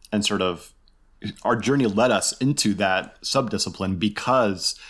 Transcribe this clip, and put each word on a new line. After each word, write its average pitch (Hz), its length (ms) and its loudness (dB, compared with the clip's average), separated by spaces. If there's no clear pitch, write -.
and 104 140 0
sort 101 160 0
of 90 320 -4
our 120 120 2
journey 123 320 2
led 107 240 4
us 101 260 2
into 131 380 0
that 95 480 -2
subdiscipline 95 720 -2
because 104 800 0